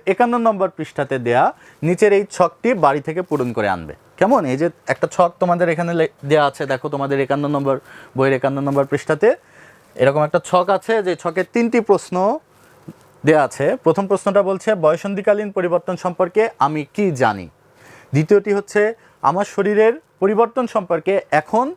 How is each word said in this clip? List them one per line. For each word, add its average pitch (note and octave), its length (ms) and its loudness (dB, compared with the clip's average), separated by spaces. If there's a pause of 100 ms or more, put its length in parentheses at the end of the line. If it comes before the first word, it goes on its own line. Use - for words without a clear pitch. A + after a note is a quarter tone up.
একান্ন A#3+ 320 0
নম্বর G#3 380 0
পৃষ্ঠাতে C#3+ 420 -6
দেয়া B2 260 2 (380)
নিচের F3+ 300 2
এই G3+ 180 2
ছকটি G#3 440 0
বাড়ি D3+ 260 2
থেকে D#3+ 220 -6
পূরণ C3 300 -4
করে G#2 160 -2
আনবে, E2+ 260 -6 (240)
কেমন? G#3 280 2
এই C3 100 -2
যে E3 140 0 (160)
একটা - 240 -2
ছক F3 200 2 (100)
তোমাদের F3 280 0
এখানে E3+ 260 -2
লে-, D#3+ 200 0 (100)
দেয়া D3 220 2
আছে, C#3+ 200 -4
দেখো C3+ 220 -4
তোমাদের C#3 320 -4
একান্ন C#3 280 -2
নম্বর, C#3 300 -2 (380)
বইয়ের C3+ 220 2
একান্ন C#3 220 -2
নম্বর C#3 240 0
পৃষ্ঠাতে D#3 460 0 (640)
এরকম C#3 280 2
একটা D3+ 220 -2
ছক F3+ 260 0
আছে, G#3+ 320 0
যে F3+ 140 -2
ছকের F3+ 360 -4
তিনটি A#3 280 0
প্রশ্ন G3+ 580 0 (880)
দেয়া D3+ 160 6
আছে। C#3 240 -2 (180)
প্রথম G3 220 2
প্রশ্নটা G3 360 0
বলছে, G3 320 -2
"বয়ঃসন্ধিকালীন G3 800 -2
পরিবর্তন F3+ 440 -2
সম্পর্কে F#3 520 0 (100)
আমি D3 360 0
কি G3+ 160 0 (120)
জানি?" G2+ 240 0 (680)
দ্বিতীয়টি G3 400 2
হচ্ছে, G#3 420 0 (280)
"আমার F3+ 220 0
শরীরের G#3 480 2 (280)
পরিবর্তন A3 460 0
সম্পর্কে F#3 540 -2 (100)
এখন A#3 460 0